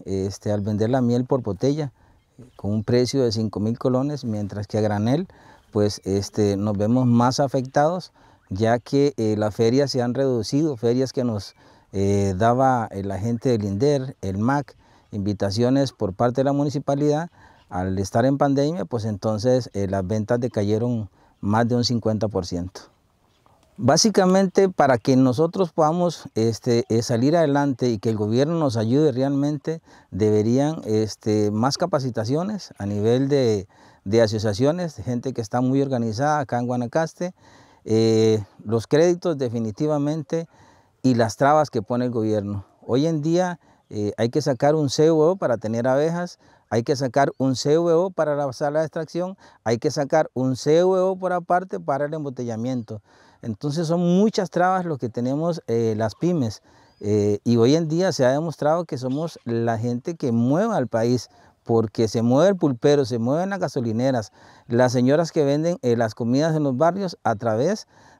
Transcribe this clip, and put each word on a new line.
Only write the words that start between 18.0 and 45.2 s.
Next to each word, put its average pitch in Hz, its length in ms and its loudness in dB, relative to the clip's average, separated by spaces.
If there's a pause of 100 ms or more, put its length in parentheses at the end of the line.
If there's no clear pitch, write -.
en 139 140 2
pandemia, 143 460 0
pues 117 200 -6
entonces, 113 680 0
eh, 98 140 -2
las 95 200 -2
ventas 110 320 -2
decayeron 110 720 -2 (300)
más 110 260 2
de 120 80 0
un 120 80 0
cincuenta 110 440 -2
por 95 200 -4
ciento. 90 340 -8 (960)
Básicamente, 190 880 4
para 139 300 2
que 131 180 2
nosotros 156 560 2
podamos, 170 640 0
este, 113 560 0
eh, 113 140 0
salir 131 340 0
adelante 143 520 0
y 110 100 -2
que 117 100 -2
el 110 80 0
gobierno 120 400 0
nos 135 200 0
ayude 131 340 2
realmente, 143 680 -4 (300)
deberían, 110 760 2
este, 107 680 -2
más 120 260 0
capacitaciones 143 1000 -4
a 101 80 -6
nivel 113 420 0
de, 113 380 2 (380)
de 113 180 4
asociaciones, 113 720 0
de 104 80 -14
gente 123 300 -6
que 120 80 -6
está 123 200 -4
muy 131 220 2
organizada 135 560 -2
acá 127 180 -4
en 123 80 -2
Guanacaste, 123 720 -4 (500)
eh, 110 580 4 (200)
los 110 220 -2
créditos 175 520 2
definitivamente 147 1080 -4 (540)
y 131 140 2
las 113 220 0
trabas 147 320 2
que 117 120 -2
pone 123 240 -4
el 123 60 -4
gobierno. 107 540 -2 (200)
Hoy 139 220 0
en 160 140 -2
día, 175 400 -2 (280)
eh, 104 280 -4
hay 117 120 0
que 151 120 -2
sacar 143 340 2
un 151 140 0
C 156 200 4
V 160 220 4